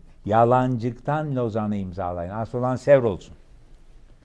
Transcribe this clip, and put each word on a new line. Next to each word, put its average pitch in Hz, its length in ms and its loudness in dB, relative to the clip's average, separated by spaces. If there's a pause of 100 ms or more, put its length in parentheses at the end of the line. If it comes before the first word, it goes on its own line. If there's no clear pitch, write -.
(260)
yalancıktan 127 1120 0
Lozan'ı 107 400 -2
imzalayın. 90 560 -6
Asıl 113 260 -8
olan 127 180 -2
Sevr 135 280 6
olsun. 98 320 -4 (880)